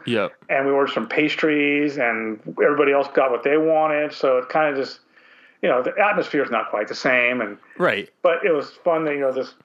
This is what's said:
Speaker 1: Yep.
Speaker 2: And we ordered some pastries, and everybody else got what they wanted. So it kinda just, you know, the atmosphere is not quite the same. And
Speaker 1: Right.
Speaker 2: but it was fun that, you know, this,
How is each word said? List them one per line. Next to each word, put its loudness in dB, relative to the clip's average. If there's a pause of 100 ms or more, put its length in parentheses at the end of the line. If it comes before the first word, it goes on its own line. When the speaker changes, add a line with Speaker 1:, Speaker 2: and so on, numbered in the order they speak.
Speaker 1:
Yep. 0 (160)
Speaker 2:
And 0
we 2
ordered 0
some -4
pastries, 0
and -2 (240)
everybody 4
else 2
got 2
what -2
they 2
wanted. 0
So 2
it -4
kinda 0
just, -6 (640)
you 2
know, 2
the -4
atmosphere 0
is -4
not -2
quite -4
the -10
same. 0
And -6 (220)
Speaker 1:
Right. 0 (120)
Speaker 2:
but 0
it 2
was -2
fun -2
that, -2
you -4
know, 0
this, -6